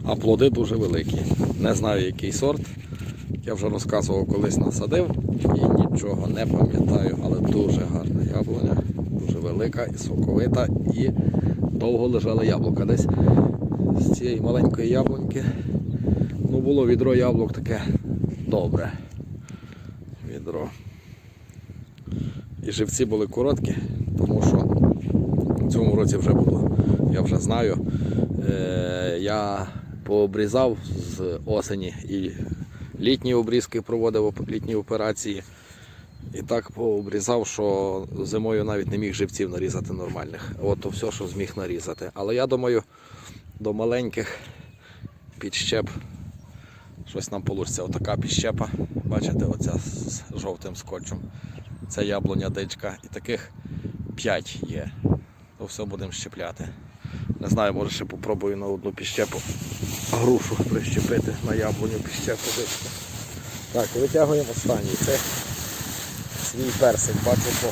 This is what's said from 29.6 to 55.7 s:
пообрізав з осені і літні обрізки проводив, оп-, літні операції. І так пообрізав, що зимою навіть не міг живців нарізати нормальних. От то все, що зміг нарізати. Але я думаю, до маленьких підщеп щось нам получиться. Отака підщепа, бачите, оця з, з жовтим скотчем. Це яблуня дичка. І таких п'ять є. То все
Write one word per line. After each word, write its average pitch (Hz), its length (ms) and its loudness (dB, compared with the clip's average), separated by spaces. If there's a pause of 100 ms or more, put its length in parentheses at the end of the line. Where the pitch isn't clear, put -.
пообрізав 104 720 2 (380)
з 90 300 -4
осені 98 480 -2 (140)
і 95 220 -4 (720)
літні 127 340 2
обрізки 117 480 0
проводив, 113 440 0
оп-, - 240 -4
літні 110 240 -4
операції. 104 680 -4 (920)
І - 80 -8
так 117 280 -2
пообрізав, 104 760 0
що 98 600 0 (140)
зимою 107 440 0
навіть 101 260 -2
не 101 80 0
міг 101 160 -2
живців 95 360 -2
нарізати 92 420 -2
нормальних. 85 600 -8 (100)
От 101 180 0
то 101 80 -6
все, 104 240 -4
що 98 140 -8
зміг 90 300 -6
нарізати. 87 580 -6
Але 101 200 -2
я 127 120 2
думаю, 123 360 2 (760)
до 107 120 -2
маленьких 113 640 -2 (1000)
підщеп - 520 -2 (1160)
щось - 240 -8
нам 98 100 -6
получиться. 95 400 -4
Отака 98 340 -2
підщепа, 110 520 0 (360)
бачите, 104 400 0
оця - 340 -2
з, - 440 -8 (140)
з - 40 -6
жовтим 90 360 -8
скотчем. 90 420 -10 (680)
Це 104 160 -2
яблуня 98 440 -2
дичка. 95 560 -6
І - 20 -20
таких - 440 -8 (640)
п'ять - 460 -2
є. - 280 -6 (680)
То 104 60 -10
все 107 200 -8